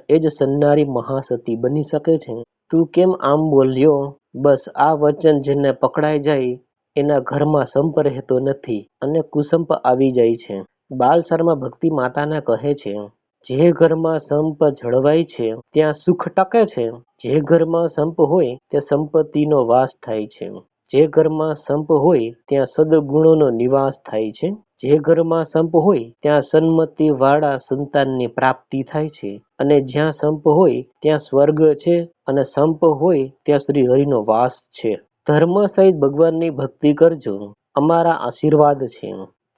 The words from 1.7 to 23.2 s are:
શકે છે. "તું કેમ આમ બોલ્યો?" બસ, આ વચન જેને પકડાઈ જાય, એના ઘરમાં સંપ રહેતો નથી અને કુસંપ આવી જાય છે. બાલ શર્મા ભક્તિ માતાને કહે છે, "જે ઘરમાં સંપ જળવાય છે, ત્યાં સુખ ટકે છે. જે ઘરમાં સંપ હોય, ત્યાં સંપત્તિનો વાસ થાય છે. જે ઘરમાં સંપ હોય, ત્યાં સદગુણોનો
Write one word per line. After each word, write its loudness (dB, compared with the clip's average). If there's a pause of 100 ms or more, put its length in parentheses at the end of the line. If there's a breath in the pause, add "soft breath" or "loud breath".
શકે -2
છે. -12 (280)
"તું 2
કેમ 2 (100)
આમ 0
બોલ્યો?" 2 (180)
બસ, 2 (100)
આ 2
વચન 2
જેને 0
પકડાઈ -2
જાય, -2 (360)
એના 0
ઘરમાં -2
સંપ -2
રહેતો -2
નથી -6 (120)
અને -2
કુસંપ -2
આવી 2
જાય 2
છે. -10 (280)
બાલ 2
શર્મા 0
ભક્તિ -4
માતાને -4
કહે -2
છે, -10 (480)
"જે 2
ઘરમાં 0
સંપ -2
જળવાય -2
છે, -6 (180)
ત્યાં 0
સુખ -4
ટકે 0
છે. -4 (320)
જે 0
ઘરમાં 0
સંપ -4
હોય, 0
ત્યાં -6
સંપત્તિનો 0
વાસ 2 (160)
થાય -6
છે. -14 (400)
જે 4
ઘરમાં 0
સંપ -4
હોય, 2 (160)
ત્યાં 0
સદગુણોનો 2